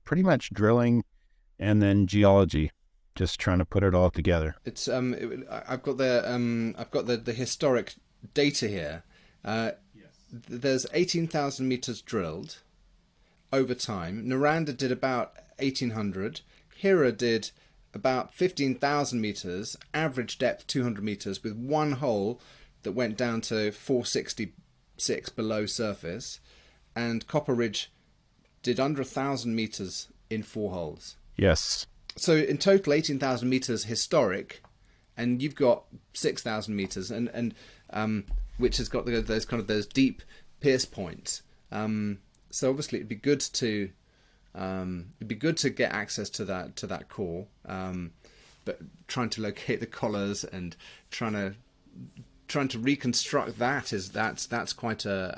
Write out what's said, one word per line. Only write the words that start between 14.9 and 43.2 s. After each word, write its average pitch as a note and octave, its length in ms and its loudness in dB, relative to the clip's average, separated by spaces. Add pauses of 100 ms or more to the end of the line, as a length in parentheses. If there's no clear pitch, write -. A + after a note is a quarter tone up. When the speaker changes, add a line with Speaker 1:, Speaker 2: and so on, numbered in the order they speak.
Speaker 2:
about B2+ 420 -2 (240)
eighteen C3+ 320 0
hundred. G#2 520 -4 (340)
Hira F3 340 4
did A2+ 400 0 (420)
about B2+ 400 0
fifteen C#3+ 440 0
thousand C#3 440 0
meters, G2+ 560 -4 (160)
average C3+ 460 -2
depth - 300 -2
two B2+ 160 0
hundred G#2 180 -2
meters, G#2 400 -4
with A2 140 -6
one D3 360 0
hole A#2+ 480 0 (440)
that G2+ 80 -4
went A2 240 0
down A#2 260 -2
to G#2+ 300 0
four B2 340 0
sixty-six - 1200 -6
below G#2+ 360 -2
surface. G#2 720 -6 (560)
And A#2 320 -2
Copper D3 280 0
Ridge A#2 360 -2 (720)
did B2 160 0
under C#3 240 0
a - 20 -4
thousand B2 520 -2
meters G#2 520 -4 (220)
in A2 120 -4
four G#2 300 -4
holes. E2 440 -8 (200)
Speaker 1:
Yes. - 500 4 (300)
Speaker 2:
So D#3+ 200 4
in D3 220 2
total, G3 340 6
eighteen D3+ 260 2
thousand B2+ 300 0
meters C3 360 2
historic, A2 800 0 (540)
and B2 260 0
you've C#3+ 140 -4
got B2 280 4 (280)
six - 300 -2
thousand G#2+ 340 -4
meters, F#2+ 340 -4
and, A#2 200 -2
and, A#2 240 -4 (360)
um, G#2+ 340 -2 (340)
which A#2+ 180 2
has A#2+ 140 -4
got B2 160 -2
the, A#2 160 0
those A2 240 -2
kind A#2 140 -4
of, G2+ 60 -6
those G#2+ 200 0
deep - 360 2 (380)
pierce C3 240 2
points. - 580 -8 (280)
Um, G#2+ 480 -4 (320)
so - 180 -2
obviously C#3 300 -2
it'd G#2+ 100 -10
be A#2 60 -6
good C#3 260 0